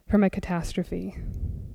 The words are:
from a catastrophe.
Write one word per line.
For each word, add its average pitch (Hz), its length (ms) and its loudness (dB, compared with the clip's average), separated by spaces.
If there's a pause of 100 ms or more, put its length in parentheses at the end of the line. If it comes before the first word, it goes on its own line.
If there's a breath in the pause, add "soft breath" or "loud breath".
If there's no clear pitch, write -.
from 208 160 6
a 190 60 6
catastrophe. 180 840 -4 (600 loud breath)